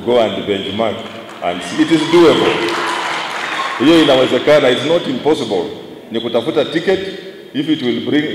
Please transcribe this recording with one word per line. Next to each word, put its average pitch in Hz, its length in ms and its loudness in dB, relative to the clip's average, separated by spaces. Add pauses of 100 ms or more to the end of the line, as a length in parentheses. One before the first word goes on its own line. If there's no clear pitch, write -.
go 120 160 4
and 101 240 0
benchmark 101 480 -2 (480)
and 87 220 -4
see. - 180 -4
It 156 100 2
is 160 100 4 (120)
doable. 165 400 6 (1300)
Hiyo 160 240 6
inawezekana, 131 680 4
it's 123 160 0
not 170 220 0
impossible. 117 580 0 (460)
Ni 113 80 -4
kutafuta 120 460 0
ticket, 175 340 -2 (540)
if 151 160 -4
it 151 120 0
will 120 240 -2
bring, 139 180 0 (120)